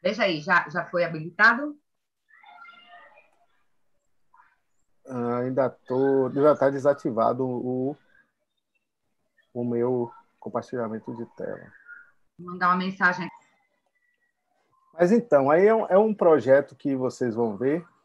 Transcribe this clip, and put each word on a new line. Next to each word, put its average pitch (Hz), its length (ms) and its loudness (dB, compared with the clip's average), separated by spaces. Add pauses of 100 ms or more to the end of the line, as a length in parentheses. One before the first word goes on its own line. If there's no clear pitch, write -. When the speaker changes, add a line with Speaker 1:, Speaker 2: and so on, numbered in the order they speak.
Speaker 1:
Veja 208 220 -2
aí, 170 180 -2
já, 175 280 0
já 175 160 -6
foi 175 180 -2
habilitado? 214 720 -2 (3250)
Speaker 2:
Ah, 120 320 -6
ainda 127 300 -2
tô, 135 640 0
já 143 240 4
tá 139 140 2
desativado 131 800 -2
o, 127 500 -6 (1600)
o 120 100 -6
meu 120 480 -2 (280)
compartilhamento 113 760 -10
de 117 100 -12 (100)
tela. - 360 -14 (680)
Speaker 1:
Vou 175 140 -16
mandar 180 180 -2
uma 180 80 0
mensagem. 185 500 -4 (1700)
Speaker 2:
Mas 175 180 2
então, 147 380 4
aí 170 160 6
é 220 80 6
um, 226 140 0
é 180 100 4
um 220 160 4
projeto 143 640 4
que 139 200 -4
vocês 127 380 -4
vão 113 240 -2
ver 143 280 -2 (200)